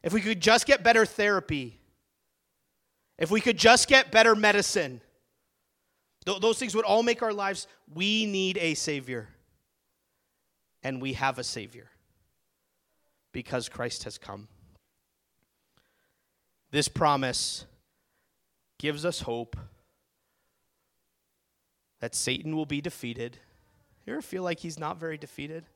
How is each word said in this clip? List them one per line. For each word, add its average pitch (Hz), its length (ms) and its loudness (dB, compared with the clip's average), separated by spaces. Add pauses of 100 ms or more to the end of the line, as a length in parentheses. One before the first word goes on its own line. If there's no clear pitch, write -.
If 165 100 -2
we 220 80 2
could 202 200 -2
just 220 260 6
get 277 160 6
better 226 240 6
therapy. 175 720 -2 (1400)
If 165 120 -2
we 214 100 4
could 233 160 2
just 226 320 6
get 262 240 6
better 220 220 8
medicine. 202 640 0 (1300)
Th-, 196 120 -4
those 220 200 2
things 214 160 -6
would 220 100 2
all 220 180 4
make 240 200 0
our 220 100 -2
lives. 196 340 -6 (280)
We 208 320 0
need 190 320 -2
a 165 160 0
Savior. 127 560 -6 (1500)
And 135 180 -6
we 131 140 -6
have 135 240 -2
a 123 60 -8
Savior - 440 -12 (1400)
because 120 380 -8
Christ - 340 -10
has - 140 -14
come. 104 300 -16 (2250)
This 143 160 0
promise 139 760 0 (1120)
gives 151 280 -6
us 175 140 -4
hope 117 360 -8 (2500)
that 120 140 -8
Satan 151 400 -4
will 156 120 -4
be 143 160 -6
defeated. 123 560 -10 (680)
You 214 80 -10
ever 294 80 -8
feel 185 220 -10
like 175 160 -6
he's 160 200 -12
not 160 200 -8
very 160 180 -10
defeated? 151 480 -14 (120)